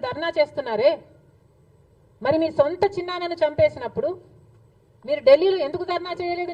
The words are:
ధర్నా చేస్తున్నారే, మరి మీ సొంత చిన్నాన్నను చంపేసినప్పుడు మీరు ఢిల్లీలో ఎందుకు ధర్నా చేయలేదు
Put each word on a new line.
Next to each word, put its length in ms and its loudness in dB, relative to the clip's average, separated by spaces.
ధర్నా 320 -6
చేస్తున్నారే, 520 0
మరి 220 2
మీ 60 0
సొంత 240 2
చిన్నాన్నను 480 -6
చంపేసినప్పుడు 640 -2
మీరు 240 -4
ఢిల్లీలో 280 6
ఎందుకు 260 -6
ధర్నా 260 -6
చేయలేదు 340 -4